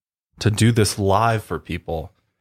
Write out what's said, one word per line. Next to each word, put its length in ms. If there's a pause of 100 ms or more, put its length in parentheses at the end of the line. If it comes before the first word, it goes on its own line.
(400)
to 120
do 200
this 280
live 440
for 160
people. 520 (300)